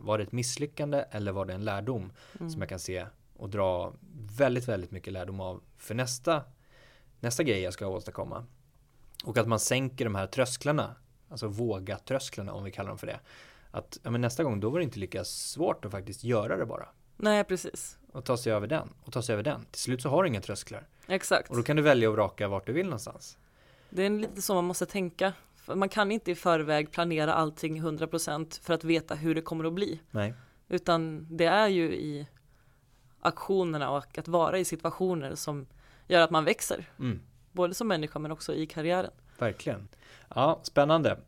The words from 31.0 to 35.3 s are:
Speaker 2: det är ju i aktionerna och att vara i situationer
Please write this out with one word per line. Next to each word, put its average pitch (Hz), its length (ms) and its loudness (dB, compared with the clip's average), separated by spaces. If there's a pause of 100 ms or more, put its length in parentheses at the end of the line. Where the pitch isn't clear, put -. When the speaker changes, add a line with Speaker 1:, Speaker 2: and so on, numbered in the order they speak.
Speaker 2:
det 165 80 4
är 202 240 6
ju 170 260 2
i 147 320 -6 (920)
aktionerna 170 680 0
och 143 280 -4
att 156 100 -8
vara 165 300 4
i 185 60 2
situationer 165 680 -2